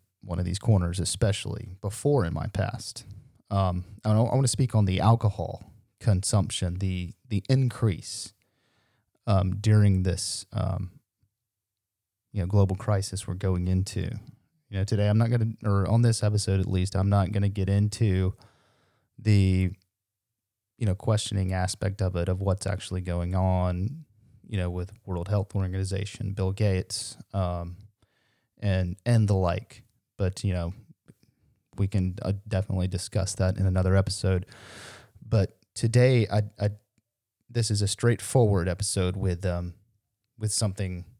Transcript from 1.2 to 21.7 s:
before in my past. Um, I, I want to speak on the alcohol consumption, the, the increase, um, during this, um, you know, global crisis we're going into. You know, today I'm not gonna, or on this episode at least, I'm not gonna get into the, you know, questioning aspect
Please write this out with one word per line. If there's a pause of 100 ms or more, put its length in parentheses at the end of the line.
before
in
my
past. (460)
Um, (200)
I,
I
want
to
speak
on
the
alcohol (280)
consumption,
the, (120)
the
increase, (920)
um,
during
this,
um, (1400)
you
know,
global
crisis
we're
going
into.
You
know,
today
I'm
not
gonna, (100)
or
on
this
episode
at
least,
I'm
not
gonna
get
into (840)
the, (1040)
you
know,
questioning
aspect